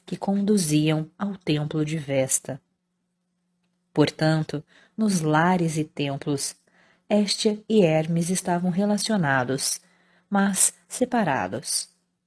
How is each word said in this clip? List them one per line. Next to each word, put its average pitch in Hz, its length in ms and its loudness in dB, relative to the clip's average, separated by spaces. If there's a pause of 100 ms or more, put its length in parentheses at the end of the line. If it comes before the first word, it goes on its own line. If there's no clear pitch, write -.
que 180 120 -8
conduziam 156 1000 0
ao 202 200 -6
templo 151 480 -2
de 156 120 -6
Vesta. 135 640 -2 (1300)
Portanto, 156 720 0 (340)
nos 202 240 0
lares 160 560 2
e 151 60 -2
templos, 143 720 -4 (540)
Héstia 208 600 0
e 214 140 6
Hermes 165 460 2
estavam 180 420 -2
relacionados, 165 1080 0 (500)
mas 196 440 2 (140)
separados. 156 1040 -2 (360)